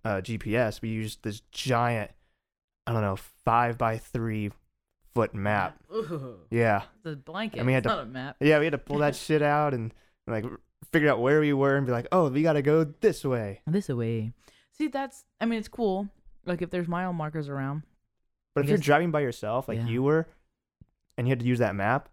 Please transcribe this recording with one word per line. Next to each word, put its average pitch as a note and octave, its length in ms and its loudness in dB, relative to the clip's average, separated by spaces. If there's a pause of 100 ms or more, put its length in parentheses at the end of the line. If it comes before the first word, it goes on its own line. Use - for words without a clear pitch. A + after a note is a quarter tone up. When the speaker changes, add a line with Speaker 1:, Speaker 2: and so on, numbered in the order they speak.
Speaker 1:
uh, G2+ 160 -2
G A2 180 -6
P G#2+ 180 -2
S, A2+ 240 0
we A2+ 100 -6
used A2 340 -6
this G#2+ 160 -8 (100)
giant, A#2 640 -2 (720)
I A#2 60 -4
don't A2+ 100 2
know, G2 140 0 (280)
five-by-three A2+ 1080 0 (640)
foot A2 200 2
map. G2+ 420 0 (160)
Speaker 2:
Ooh. C#3+ 460 -8 (120)
Speaker 1:
Yeah. A2+ 320 4 (160)
Speaker 2:
It's - 140 -16
a C#3+ 40 -10
blanket. F#3 420 -8
Speaker 1:
And A#2+ 80 0
we C3 60 4
had B2+ 120 2
Speaker 2:
It's A3+ 80 2
Speaker 1:
to G3 40 0
Speaker 2:
not D3 80 -6
a - 20 -12
map. C3 340 -12
Speaker 1:
Yeah, D3+ 180 6
we D3 80 2
had D#3 60 0
to C#3 60 -4
pull C#3+ 200 -6
Speaker 2:
<laughs> D3 60 2
Speaker 1:
that D3 120 0
shit D3+ 260 0
out D3 320 2
and, A2+ 180 -6 (340)
like, G#2+ 180 -4
r-, - 160 -10 (320)
figure D3+ 160 4
out A#2+ 120 2
where C#3+ 200 4
we D3 120 2
were C#3 240 4
and C#3 100 0
be B2 60 0
like, A#2+ 200 -2
"Oh, F3 160 4
we C#3 140 0
gotta D3+ 200 2
go D#3 220 4
this D3+ 400 0
way." A2+ 420 -2
Speaker 2:
This F#3 220 -2
way. A#2 440 -2 (400)
See, - 160 -4
that's, C4+ 360 -8 (160)
I A3 60 0
mean, A#3 120 0
it's G#3+ 100 -8
cool. G3+ 400 -2 (380)
Like, F3 160 -4
if F3 80 -6
there's F3 180 -2
mile F3+ 240 -2
markers D3+ 360 -6
around. C#3 340 -6 (720)
Speaker 1:
But C#3+ 60 2
Speaker 2:
I C#3+ 40 2
Speaker 1:
if C#3+ 60 0
you're G#3 80 6
Speaker 2:
guess C#3+ 80 -2
Speaker 1:
driving D#3 240 4
by D3+ 100 0
yourself, A#2+ 480 -4
like A2+ 100 -4
Speaker 2:
Yeah. A#2 80 -2
Speaker 1:
you A#2 160 0
were, D#3 260 2 (880)
and A#2+ 100 0
you C3+ 40 4
had B2 80 0
to A#2+ 60 -2
use B2 120 2
that G#2+ 180 2
map A2 360 0